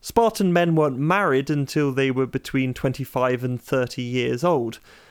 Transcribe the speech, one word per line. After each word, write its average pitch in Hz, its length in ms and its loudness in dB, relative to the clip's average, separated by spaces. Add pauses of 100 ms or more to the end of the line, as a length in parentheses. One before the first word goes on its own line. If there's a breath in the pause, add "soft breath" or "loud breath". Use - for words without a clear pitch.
Spartan 220 500 2
men 175 220 4
weren't 151 240 2
married 151 540 0
until 143 400 0
they 135 180 0
were 131 160 0
between 131 480 -4
twenty-five 127 680 -2
and 123 180 -4
thirty 127 400 -2
years 123 420 -2
old. 135 360 0 (320 loud breath)